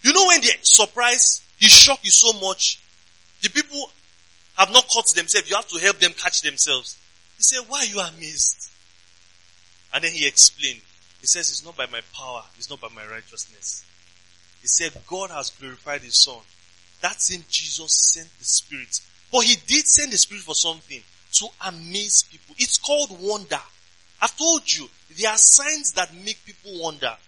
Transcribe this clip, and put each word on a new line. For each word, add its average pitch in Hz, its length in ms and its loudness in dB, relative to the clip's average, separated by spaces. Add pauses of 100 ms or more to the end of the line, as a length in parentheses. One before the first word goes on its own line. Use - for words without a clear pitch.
You 269 120 2
know 381 140 6
when 339 120 4
the 233 120 0 (100)
surprise, 240 800 2 (160)
the 214 100 6
shock 262 380 8
is 196 100 4
so 226 160 6
much, 190 460 -4 (640)
the 202 80 -2
people 285 420 -6 (640)
have 190 140 4
not 220 180 2
caught - 260 0
themselves. 175 360 -2
You 196 60 -2
have 226 120 -6
to 170 100 -10
help 196 200 0
them 175 160 2
catch - 260 -4
themselves. 139 560 -4 (400)
He - 60 -4
said, 247 260 0
"Why 277 120 -6
are 262 40 -2
you 202 160 -6
amazed?" 160 720 -6 (1200)
And 135 100 -6
then 165 120 -4
he 151 120 -2
explained. 135 540 2 (400)
He - 60 -8
says, 170 240 -2
"It's - 120 -10
not 160 140 -20
by 131 100 -6
my 117 140 -12 (140)
power. 123 320 -16 (100)
It's 90 140 -16
not 139 100 -18
by 117 80 -16
my 110 180 -20
righteousness." 107 760 -16 (760)
He - 80 -8
said, 165 240 0 (140)
"God 185 240 -8
has 147 200 -10
glorified 135 520 -12
his 120 200 4
son." 123 180 0 (600)
That - 220 -4
same 175 260 -4
Jesus - 460 -4 (180)
sent - 160 -6 (100)
the - 60 -20
Spirit. - 560 -4 (300)
But 247 140 2
he 233 120 2
did 302 300 -2
send 294 260 2
the 196 60 -2
Spirit 202 240 -2
for 160 120 -12
something, 165 480 -6 (320)
to 208 140 0 (120)
amaze 185 640 -4
people. - 360 -12
It's 247 200 -2
called 285 320 -4 (100)
wonder. 190 400 -6 (600)
I've 233 160 -2
told 320 360 -2
you, 151 160 -6 (220)
there 190 200 -4
are 208 80 -2
signs 294 540 4
that 175 220 -6
make 196 300 -14
people 196 360 -18
wonder. 139 360 -8 (120)